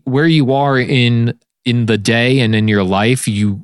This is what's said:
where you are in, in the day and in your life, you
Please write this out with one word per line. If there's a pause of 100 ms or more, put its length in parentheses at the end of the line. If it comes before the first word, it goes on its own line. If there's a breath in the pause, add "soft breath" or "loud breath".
where
you
are
in, (280)
in
the
day
and
in
your
life,
you